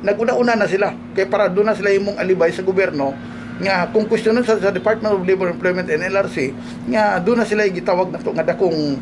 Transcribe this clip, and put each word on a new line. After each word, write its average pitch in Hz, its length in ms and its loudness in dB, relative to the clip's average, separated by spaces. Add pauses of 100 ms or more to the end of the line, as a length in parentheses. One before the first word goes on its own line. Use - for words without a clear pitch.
naguna-una 226 480 2
na 208 160 2
sila. 190 240 0 (240)
Kaya 190 160 0
para 202 160 2
doon 208 240 2
na - 40 0
sila 196 200 2
himong 202 240 -2
alibay 180 320 2
sa 180 80 -6
gobyerno 180 560 0 (440)
nga 180 280 0
kung 214 160 2
questionan 220 400 2
sa, 220 160 2
sa 190 80 2
Department 208 480 0
of 180 80 -2
Labor, 185 240 2
Employment 180 400 -2
and 160 160 -2
L 190 160 -2
R 196 80 0
C, 139 240 -4 (400)
nga 208 280 2
doon 233 200 2
na 220 80 0
sila 214 200 2
gitawag 180 440 0
na 160 40 -8
to, - 160 -6
nga 165 80 -2
dakong 160 600 0